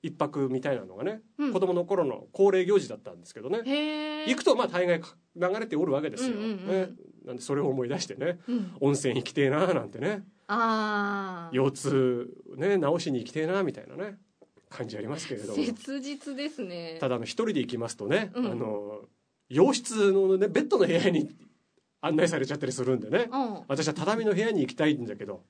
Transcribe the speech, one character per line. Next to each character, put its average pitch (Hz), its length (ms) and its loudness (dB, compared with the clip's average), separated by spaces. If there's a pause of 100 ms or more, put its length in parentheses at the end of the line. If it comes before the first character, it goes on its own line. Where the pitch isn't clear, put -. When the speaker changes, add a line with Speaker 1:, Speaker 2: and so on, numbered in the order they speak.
Speaker 1:
一 160 100 -6
泊 147 360 0
み 131 120 0
た 143 120 -2
い 127 40 0
な 101 80 -6
の 92 100 -16
が 104 80 -8
ね、 214 180 -4 (160)
Speaker 2:
う 294 120 -2
ん。 233 40 -2
Speaker 1:
子 185 60 0
供 185 160 2
の 175 100 2
頃 175 200 2
の 120 280 -4
恒 196 200 6
例 185 120 4
行 202 140 6
事 131 100 0
だ 113 60 -8
っ - 60 -14
た 92 120 -14
ん 87 60 -18
で 85 80 -20
す - 80 -20
け 113 60 -14
ど 123 100 -6
ね。 226 140 -2
Speaker 2:
へ 302 580 -2
え。 214 60 -4
Speaker 1:
行 254 80 2
く - 80 -6
と、 294 100 6
ま 233 100 2
あ、 - 40 -2
大 180 180 2
概 170 140 2
か-、 - 160 -16 (180)
流 175 140 0 (100)
れ 226 80 -4
て 185 80 -4
お 156 100 2
る 156 80 2
わ 139 80 2
け 151 100 -2
で 160 60 -10
す 254 140 -2
よ。 220 60 -4
Speaker 2:
う 202 40 -6
ん - 20 -4
う 220 40 -4
ん 226 40 -2
う - 20 -2
ん。 185 160 -8
Speaker 1:
ね。 185 220 0 (340)
な 127 80 -10
ん 123 40 -8
で、 120 60 -10
そ 139 140 -2
れ 143 40 0
を 135 60 0
思 131 180 0
い 120 40 -4
出 139 100 -2
し - 80 -4
て 98 80 -10
ね、 175 240 -2 (100)
Speaker 2:
う 240 60 -2
ん。 202 260 -4
Speaker 1:
温 139 120 4
泉 135 240 0
行 123 80 0
き - 80 -10
て 147 100 2
え 135 80 6
な 156 160 4
ー 180 80 2
な 123 80 0
ん 107 80 -10
て - 80 -14
ね。 196 260 -2 (220)
Speaker 2:
あ 202 1040 -2
ー。 127 40 -2
Speaker 1:
腰 131 160 4
痛、 131 580 0 (260)
ね、 190 220 2
治 165 260 2
し 160 60 -2
に 131 80 0
行 - 100 -6
き - 40 -16
て 156 80 -4
え 156 80 0
な 190 140 0
ー - 20 2
み 139 80 -2
た - 80 -12
い - 80 -18
な 135 80 -14
ね、 202 200 -8 (520)
感 - 180 -8
じ 107 100 -10
あ 107 40 -8
り 107 80 -8
ま 98 100 -6
す - 80 -10
け 139 80 -6
れ 104 60 -10
ど 101 80 -10
も。 107 60 -6
Speaker 2:
切 269 460 -4
実 277 360 -10
で 285 140 -6
す 302 120 -10
ね。 170 380 -10
Speaker 1:
た 139 80 -2
だ、 123 80 0
あ - 20 -4
の、 117 60 -6
一 - 80 -10 (120)
人 - 20 0
で 160 140 0
行 120 100 -2
き 120 80 -4
ま 117 100 -4
す - 80 -10
と 104 100 -8
ね、 190 280 2
Speaker 2:
う 247 80 -2
ん。 240 40 0
Speaker 1:
あ 190 80 -2
の、 107 460 -6 (480)
洋 180 240 6
室 220 400 2
の 190 260 6
ね、 202 80 4
ベ 202 140 2
ッ - 80 -2
ド 294 100 4
の 185 80 8
部 160 60 2
屋 175 180 4
に 156 180 2 (720)
案 156 140 2
内 160 140 6
さ 160 100 0
れ 135 80 0
ち 131 60 -4
ゃ - 20 -2
っ 147 40 -6
た 143 80 -2
り 127 40 0
す 131 140 -2
る 131 100 4
ん 113 60 0
で 107 100 -6
ね。 233 220 2
Speaker 2:
う 254 40 -2
ん。 214 300 -2
Speaker 1:
私 143 220 0
は 151 60 -2
畳 214 300 0
の 208 80 4
部 175 60 2
屋 220 140 2
に 185 80 2
行 123 100 0
き - 60 -12
た 151 100 2
い 151 80 4
ん 123 100 -4
だ 104 120 -8
け 101 100 -8
ど。 98 240 -10